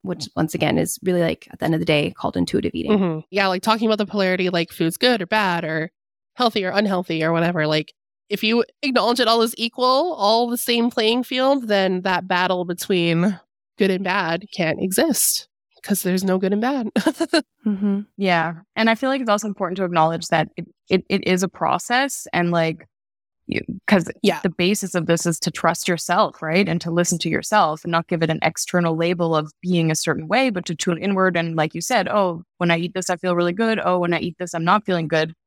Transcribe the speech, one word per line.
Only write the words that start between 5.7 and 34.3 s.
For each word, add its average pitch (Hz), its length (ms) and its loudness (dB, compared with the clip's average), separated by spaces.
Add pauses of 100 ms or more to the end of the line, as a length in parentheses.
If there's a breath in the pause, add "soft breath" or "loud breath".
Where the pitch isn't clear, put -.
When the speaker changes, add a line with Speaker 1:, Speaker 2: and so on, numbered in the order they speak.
Speaker 2:
healthy 226 280 0
or 185 60 -2
unhealthy 185 540 0
or 160 80 2
whatever. 165 340 2
Like, 156 260 0 (380)
if 208 140 -4
you 226 200 4 (180)
acknowledge 240 380 2
it 233 80 4
all 233 140 4
as 226 140 -2
equal, 254 580 0
all 226 360 2
the 240 80 -4
same 240 320 0
playing 233 340 2
field, 262 440 0
then 190 340 2
that 185 260 -2
battle 180 380 0
between 175 720 0 (400)
good 190 120 2
and 185 140 0
bad 180 400 -2 (100)
can't 160 280 -2
exist - 680 0 (340)
'cause 196 200 -2
there's 185 220 -2
no 190 140 2
good 190 140 0
and 208 100 0
bad. 247 340 -2
<laughs> 311 480 0 (220)
Speaker 1:
Mm-hmm. 202 340 0 (160)
Speaker 3:
Yeah. 175 380 0 (220)
And 220 120 2
I 226 60 4
feel 262 160 -2
like 269 100 0
it's 226 100 -2
also 208 180 2
important 185 300 -4
to 196 60 0
acknowledge 165 440 2
that 165 280 2
it, 170 100 -10 (220)
it, 185 220 2
it 196 160 0
is 185 160 2
a 185 60 0
process 240 840 -2
and, 175 180 0
like, 160 360 0 (600)
you, - 140 -2 (260)
'cause 180 240 4 (120)
Speaker 2:
Yeah. 190 200 2
Speaker 3:
the 185 80 0
basis 185 440 -2
of 170 120 0
this 170 200 2
is 170 140 0
to - 100 -4
trust - 380 -2
yourself, 175 540 0
right? 170 260 2
And 170 140 0
to 170 80 -6
listen 175 300 0
to 165 100 -2
yourself 160 540 0
and 170 80 -4
not 170 160 0
give 165 140 0
it 160 80 0
an 156 120 -2
external 165 540 0
label 165 400 0
of 156 160 -2 (100)
being 170 280 2
a 156 60 0
certain 156 320 -2
way, 254 220 2
but 180 160 -6
to 170 100 -4
tune 170 220 -2
inward. 190 380 0
And 165 200 -2
like 156 180 0
you 160 80 -6
said, 202 260 0
"Oh, 180 360 0 (140)
when 175 120 0
I 165 80 4
eat 170 160 -4
this, 185 160 -4
I 180 60 2
feel 180 200 0
really 175 180 0
good. 220 300 0
Oh, 180 160 2
when 175 140 0
I 160 60 -2
eat 175 180 -6